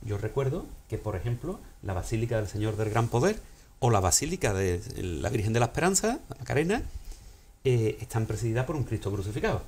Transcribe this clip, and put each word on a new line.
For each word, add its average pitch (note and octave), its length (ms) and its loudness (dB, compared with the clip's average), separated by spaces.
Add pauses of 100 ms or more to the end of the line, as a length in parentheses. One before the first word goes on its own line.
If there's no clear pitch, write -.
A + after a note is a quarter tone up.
Yo G#2 160 -4
recuerdo C3+ 480 -2 (220)
que, G#2+ 100 -4
por G2+ 180 -4
ejemplo, A#2+ 420 -4 (240)
la G2 120 -4
Basílica A2+ 420 0
del G#2+ 120 0
Señor G#2+ 280 0
del G#2+ 140 0
Gran A#2 180 2
Poder F3 320 2 (400)
o A#2+ 100 4
la G#2 100 6
Basílica C3+ 520 2
de F#2 280 2 (220)
la F2 280 -2
Virgen A2 240 2
de A#2 60 4
la A#2+ 60 4
Esperanza, G3 600 2
la - 80 -12
Macarena, E3 460 0 (840)
eh, A2+ 360 2
están A2+ 260 -2
presididas A2+ 400 0
por D#3+ 100 -2
un C3+ 80 0
Cristo G2+ 260 -4
crucificado. G#2 580 -2